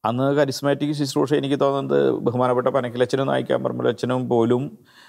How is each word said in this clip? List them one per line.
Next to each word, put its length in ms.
അന്ന് 320
കരിസ്മാറ്റിക് 600
ശുശ്രൂഷ 380
എനിക്ക് 260
തോന്നുന്നത് 520
ബഹുമാനപ്പെട്ട 560
പനക്കിലച്ഛനും 580
നായിക്കാമ്പറമ്പിലച്ഛനും 1000
പോലും, 500